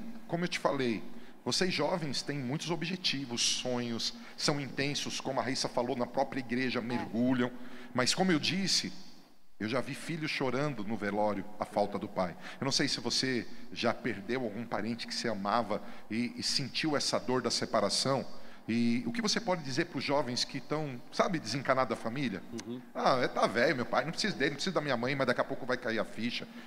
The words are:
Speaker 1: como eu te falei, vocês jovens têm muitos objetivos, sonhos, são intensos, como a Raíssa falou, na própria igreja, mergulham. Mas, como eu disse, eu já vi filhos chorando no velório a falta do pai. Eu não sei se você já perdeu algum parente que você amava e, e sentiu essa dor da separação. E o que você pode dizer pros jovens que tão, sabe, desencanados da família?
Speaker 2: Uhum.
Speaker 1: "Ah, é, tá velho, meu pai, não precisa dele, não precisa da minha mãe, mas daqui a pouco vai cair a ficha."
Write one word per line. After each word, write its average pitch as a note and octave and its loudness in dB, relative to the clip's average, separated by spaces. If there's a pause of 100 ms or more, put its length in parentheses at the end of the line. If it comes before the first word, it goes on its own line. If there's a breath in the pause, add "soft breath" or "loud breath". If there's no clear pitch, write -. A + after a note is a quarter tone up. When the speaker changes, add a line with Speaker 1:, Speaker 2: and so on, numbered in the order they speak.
(280)
Speaker 1:
como F3 0
eu - 2
te - -2
falei, C3 2 (400 loud breath)
vocês F3+ 2
jovens D#3 0
têm C#3+ -4
muitos D3 -2
objetivos, C#3 -2
sonhos, A#2+ 0 (220 loud breath)
são D3 2
intensos, C#3 -2
como C3+ -2
a A2 2
Raíssa C3 0
falou, B2 0
na A#2+ 0
própria C3+ 0
igreja, B2 0
mergulham. B2 2 (420 loud breath)
Mas, B2 4
como F#3 4
eu D3+ 6
disse, E3 0 (640)
eu G#2 -2
já A#2+ 2
vi C3+ -4
filhos D#3 -4
chorando C3+ 0
no G#2+ -2
velório G2+ 0 (160)
a G#2+ -2
falta G2+ 2
do F#2+ -4
pai. F2+ 0 (260 loud breath)
Eu B2+ -2
não C3+ 0
sei C#3+ 4
se - 0
você A#2+ 0 (260 loud breath)
já A2+ 2
perdeu A2+ -2
algum A2 -4
parente G#2+ -2
que - -6
você - -2
amava G#2 2 (280 loud breath)
e, A#2 0
e A#2 -4
sentiu D3 2
essa B2 2
dor B2+ 2
da A#2 2
separação. A2+ 2 (460 loud breath)
E A#2 4
o - 0
que - -2
você G#3 2
pode F3+ 0
dizer C3+ 0
pros - -4
jovens C#3 2
que C#3 -6
tão, D3 -4 (100)
sabe, G3 4
desencanados B2+ 2
da A#2 0
família? A#2 -2 (240)
Speaker 2:
Uhum. B2 -6 (140)
Speaker 1:
"Ah, E3+ 4
é, D3+ 4
tá - 2
velho, B2 4
meu B2 -2
pai, B2 2
não D#3+ -4
precisa G3+ -2
dele, D3 2
não C#3 -4
precisa F#3 -2
da D#3+ 2
minha C#3+ 2
mãe, B2 0
mas C3+ 2
daqui B2 4
a - 4
pouco C3 -4
vai B2 0
cair A2+ 0
a G2 2
ficha." A2+ -4 (200 loud breath)